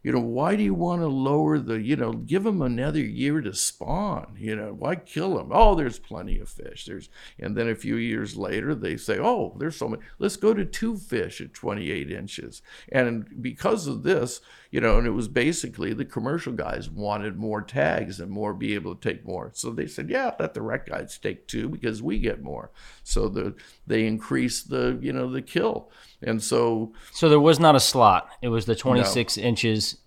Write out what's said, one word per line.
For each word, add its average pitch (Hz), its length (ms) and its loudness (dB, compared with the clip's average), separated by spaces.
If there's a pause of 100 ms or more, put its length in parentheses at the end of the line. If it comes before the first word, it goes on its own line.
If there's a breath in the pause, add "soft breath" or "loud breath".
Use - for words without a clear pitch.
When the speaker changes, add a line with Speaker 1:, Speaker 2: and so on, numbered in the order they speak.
Speaker 1:
You 131 100 -2
know, 127 80 4
why 131 380 0
do 214 60 2
you 196 100 2
wanna 175 340 0
lower 147 500 2
the, 113 240 -2
you 127 140 0
know, 117 160 -2
give 127 340 -2
'em 202 160 0
another 131 380 0
year 135 400 -2
to 104 140 -6
spawn, 156 840 -4
you 107 160 -6
know, 104 200 -8
why 165 240 -4
kill 160 420 -4
'em? 69 120 -8
Oh, 208 240 8
there's 143 220 -2
plenty - 420 -6
of - 100 -10
fish." - 360 -14
There's, - 220 -12 (320 loud breath)
and 101 160 -6
then 113 140 -2
a 110 60 -2
few 113 200 -4
years 110 400 -4
later, 104 400 -2
they 87 220 -6
say, 104 200 -2
"Oh, 208 420 -2
there's 151 180 -6
so 117 100 -4
many, 110 160 -6 (160 soft breath)
let's 202 160 -2
go 220 180 2
to 202 120 0
two 226 320 -4
fish - 420 -6
at - 140 -14
twenty-eight 85 580 -6
inches." - 500 -12 (280 loud breath)
And 117 520 -2
because 156 460 -2
of 135 160 -6
this, 143 380 0 (300 soft breath)
you - 100 0
know, 110 160 6
and 120 100 6
it 110 40 2
was 110 180 -2
basically 127 640 0
the 117 100 -6
commercial 127 480 -4
guys - 380 -6
wanted 104 480 -4
more 107 240 -4
tags 123 580 -2
and 87 100 -10
more, 104 240 -4
be 107 200 -4
able 92 220 -6
to - 140 -4
take - 160 -8
more. 92 280 -8
So - 160 -8
they 135 180 -6
said, 147 220 -10
"Yeah, 262 280 -2
let - 160 -4
the 110 100 -6
rec 117 240 -6
guys - 300 -8
take - 300 -8
two 113 220 -6
because 113 340 -6
we 196 160 -2
get - 240 -2
more." 67 280 -12 (340 soft breath)
So 104 240 2
the, 101 260 -4 (320 soft breath)
they 113 180 2
increased 117 640 -2
the, 127 320 0
you 131 120 -4
know, 127 180 -4
the 131 100 -4
kill. - 480 -2 (320 soft breath)
And 113 200 -2
so 117 520 2 (180 loud breath)
Speaker 2:
So - 180 4
there 151 100 10
was 151 200 8
not 156 160 10
a 127 60 8
slot. 104 480 6 (120)
It 123 80 -2
was 113 160 0
the 117 80 2
Speaker 1:
No. 110 60 0
Speaker 2:
twenty-six 120 580 2
inches 110 680 2